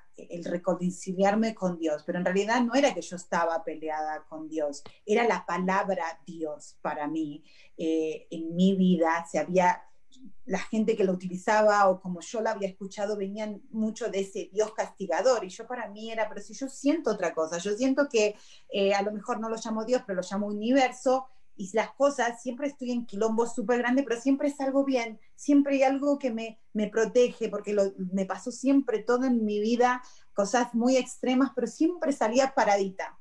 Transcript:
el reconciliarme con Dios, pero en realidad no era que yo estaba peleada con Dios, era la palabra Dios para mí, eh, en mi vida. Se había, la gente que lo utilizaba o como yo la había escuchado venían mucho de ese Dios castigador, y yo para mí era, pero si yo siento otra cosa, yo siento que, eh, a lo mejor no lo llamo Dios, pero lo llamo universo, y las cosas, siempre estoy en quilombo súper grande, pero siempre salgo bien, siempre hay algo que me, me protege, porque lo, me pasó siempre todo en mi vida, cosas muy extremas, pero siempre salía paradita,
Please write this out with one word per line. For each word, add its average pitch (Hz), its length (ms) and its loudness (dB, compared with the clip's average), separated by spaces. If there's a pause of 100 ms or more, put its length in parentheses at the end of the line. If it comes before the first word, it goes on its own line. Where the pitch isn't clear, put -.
(160)
el - 300 -12
reconciliarme 185 1080 0
con 180 240 -2
Dios, 156 280 -2
pero 180 140 -4
en 180 60 -2
realidad 208 360 2
no 233 140 2
era 277 180 4
que - 80 -6
yo - 160 -10
estaba 165 460 -2
peleada 156 640 -6
con 156 200 -12
Dios, 151 360 -4 (220)
era 226 220 2
la 185 180 0
palabra 185 600 0 (200)
Dios 156 560 -10
para 151 260 -4
mí, 151 360 -6 (340)
eh, 160 540 -2
en 165 240 -8
mi 190 200 4
vida. 170 540 2
Se 175 100 -4
había, 175 420 2 (640)
la 190 140 -4
gente 220 360 0
que 202 80 0
lo 190 100 4
utilizaba 208 760 2
o 185 120 2
como 180 180 -6
yo 220 220 -6
la 226 100 0
había 196 160 -4
escuchado 202 480 -6
venían 202 540 -6
mucho 220 400 -4
de 190 120 -2
ese 190 300 -8
Dios 214 220 0
castigador, 202 720 0
y 185 40 -8
yo 226 180 -14
para 240 200 -8
mí 214 240 -12
era, 214 160 -4
pero 208 140 -12
si 220 120 -16
yo 269 140 -8
siento 285 440 0
otra 185 220 -2
cosa, 160 260 -2
yo 202 140 -4
siento 269 380 2
que, 208 240 2 (340)
eh, 202 240 2
a 202 100 2
lo 208 100 -2
mejor 214 260 -6
no 226 100 -6
lo 226 140 -4
llamo 220 220 -4
Dios, 247 200 2
pero 185 160 -4
lo 180 80 -4
llamo 202 180 -2
universo, 254 800 2 (260)
y 190 200 -10
las 214 180 0
cosas, 247 500 0
siempre 254 260 -6
estoy 254 240 -6
en 240 140 -2
quilombo 220 400 0
súper 240 340 0
grande, 247 240 2
pero 233 160 -2
siempre 277 300 2
salgo 277 340 0
bien, 233 360 -2 (160)
siempre 285 400 4
hay 269 80 4
algo 277 340 2
que 269 140 -2
me, 226 280 -8 (140)
me 214 160 0
protege, 220 600 2
porque 208 240 -6
lo, 196 200 2 (200)
me 190 120 0
pasó 190 260 -6
siempre 254 520 2
todo 247 220 2
en 233 200 2
mi 208 140 0
vida, 240 420 2 (320)
cosas 240 400 2
muy 240 240 4
extremas, 254 560 0
pero 220 140 -4
siempre 320 460 0
salía 247 420 2
paradita, 202 640 0